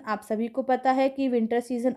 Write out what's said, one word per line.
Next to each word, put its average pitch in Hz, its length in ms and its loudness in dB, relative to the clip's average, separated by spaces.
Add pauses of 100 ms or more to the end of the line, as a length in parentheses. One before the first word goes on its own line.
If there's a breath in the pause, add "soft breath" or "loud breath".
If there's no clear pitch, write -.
आप 208 160 -4
सभी 226 260 -4
को 240 160 -4
पता 262 280 2
है 269 180 2
कि 269 180 -2
विंटर 233 320 2
सीजन 247 380 -2